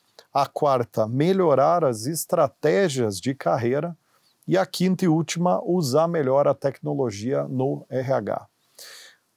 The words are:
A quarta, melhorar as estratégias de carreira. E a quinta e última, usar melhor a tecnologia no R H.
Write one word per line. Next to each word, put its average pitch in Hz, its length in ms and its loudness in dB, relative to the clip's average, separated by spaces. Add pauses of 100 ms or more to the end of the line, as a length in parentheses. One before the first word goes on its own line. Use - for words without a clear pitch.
(320)
A 143 140 2
quarta, 123 600 0
melhorar 160 800 2
as 117 220 -2
estratégias 156 1120 0
de 135 140 -4
carreira. 147 600 -2 (500)
E 156 100 2
a 190 100 2
quinta 185 380 0
e 180 40 4
última, 170 560 0
usar 160 420 2
melhor 143 400 2
a 143 80 2
tecnologia 139 880 -4
no 139 440 -4
R 131 240 -4
H. 107 340 -4 (920)